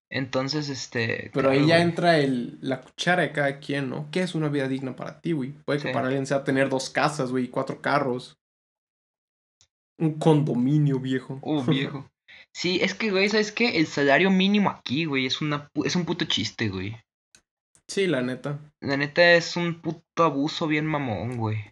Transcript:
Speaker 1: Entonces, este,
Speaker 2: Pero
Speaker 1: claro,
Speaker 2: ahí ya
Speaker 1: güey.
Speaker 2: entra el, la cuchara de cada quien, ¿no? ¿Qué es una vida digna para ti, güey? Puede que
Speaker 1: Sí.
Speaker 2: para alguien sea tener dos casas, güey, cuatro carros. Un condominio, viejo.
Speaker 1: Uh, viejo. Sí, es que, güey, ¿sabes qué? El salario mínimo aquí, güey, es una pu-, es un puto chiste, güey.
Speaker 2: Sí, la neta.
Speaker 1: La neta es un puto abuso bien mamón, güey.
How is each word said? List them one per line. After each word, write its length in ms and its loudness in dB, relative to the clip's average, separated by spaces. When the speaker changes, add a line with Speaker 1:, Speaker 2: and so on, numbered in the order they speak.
Speaker 1:
Entonces, 600 -4
este, 640 -4
Speaker 2:
Pero 140 2
Speaker 1:
claro, 20 6
Speaker 2:
ahí 180 4
ya 80 6
Speaker 1:
güey. 120 6
Speaker 2:
entra 300 4
el, 440 -2
la 180 -4
cuchara 420 0
de 100 -2
cada 260 -2
quien, 320 -4
¿no? 200 -8
¿Qué 120 -2
es 120 -4
una 140 0
vida 180 -2
digna 300 -4
para 240 -12
ti, 120 -4
güey? 180 -4
Puede 140 0
que 80 -6
Speaker 1:
Sí. 60 -4
Speaker 2:
para 140 0
alguien 180 0
sea 180 0
tener 260 4
dos 180 -2
casas, 420 0
güey, 180 -2
cuatro 340 -4
carros. 520 0
Un 180 0
condominio, 800 2
viejo. 440 -6
Speaker 1:
Uh, 200 -2
viejo. 460 -2
Sí, 260 0
es 120 0
que, 160 -2
güey, 180 2
¿sabes 240 0
qué? 260 0
El 80 4
salario 440 4
mínimo 400 4
aquí, 340 -4
güey, 220 -2
es 140 -4
una 280 -4
pu-, 180 -4
es 80 -2
un 120 0
puto 180 -4
chiste, 460 -2
güey. 260 -8
Speaker 2:
Sí, 160 0
la 160 2
neta. 360 -6
Speaker 1:
La 140 -2
neta 380 4
es 220 2
un 240 -2
puto 220 -8
abuso 420 0
bien 200 0
mamón, 520 -2
güey. 200 0